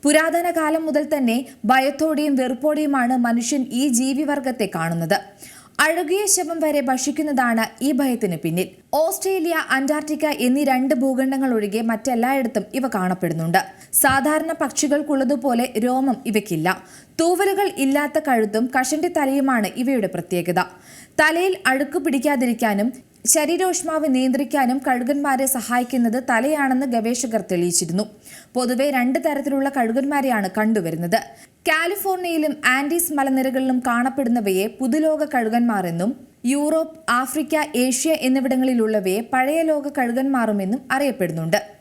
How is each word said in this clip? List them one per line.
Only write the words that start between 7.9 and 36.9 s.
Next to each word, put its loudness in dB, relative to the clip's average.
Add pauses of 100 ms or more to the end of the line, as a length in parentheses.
ഭയത്തിന് 0
പിന്നിൽ. -2 (320)
ഓസ്ട്രേലിയ, -2 (200)
അന്റാർട്ടിക്ക -2 (200)
എന്നീ 2
രണ്ട് 2
ഭൂഖണ്ഡങ്ങൾ 0
ഒഴികെ -2
മറ്റെല്ലായിടത്തും 0 (140)
ഇവ -2
കാണപ്പെടുന്നുണ്ട്. 0 (420)
സാധാരണ 2
പക്ഷികൾക്കുള്ളതുപോലെ 0 (180)
രോമം 2 (140)
ഇവയ്ക്കില്ല. 0 (520)
തൂവലുകൾ 2 (160)
ഇല്ലാത്ത 2 (100)
കഴുത്തും 2 (100)
കഷണ്ടി 0
തലയുമാണ് 2 (120)
ഇവയുടെ 0
പ്രത്യേകത. -2 (580)
തലയിൽ 2 (160)
അഴുക്ക് -2
പിടിക്കാതിരിക്കാനും 0 (460)
ശരീരോഷ്മാവ് 0
നിയന്ത്രിക്കാനും 0
കഴുകന്മാരെ 0
സഹായിക്കുന്നത് 0 (120)
തലയാണെന്ന് 2
ഗവേഷകർ -2
തെളിയിച്ചിരുന്നു. 0 (500)
പൊതുവെ 0 (100)
രണ്ട് 2
തരത്തിലുള്ള 0
കഴുകന്മാരെയാണ് 0
കണ്ടുവരുന്നത്. 0 (500)
കാലിഫോർണിയയിലും 0 (220)
ആൻഡീസ് -2
മലനിരകളിലും 0
കാണപ്പെടുന്നവയെ 0 (120)
പുതുലോക 0 (100)
കഴുകന്മാർ 0
എന്നും, 0 (420)
യൂറോപ്പ്, 0 (220)